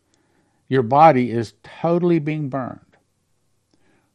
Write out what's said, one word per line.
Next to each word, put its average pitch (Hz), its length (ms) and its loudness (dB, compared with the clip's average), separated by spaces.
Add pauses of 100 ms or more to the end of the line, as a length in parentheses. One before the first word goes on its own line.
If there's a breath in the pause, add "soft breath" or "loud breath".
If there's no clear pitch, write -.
(680)
your 131 160 0
body 127 480 4
is 113 220 -6 (100)
totally 170 560 -2
being 151 300 -8
burned 135 300 -10 (1400)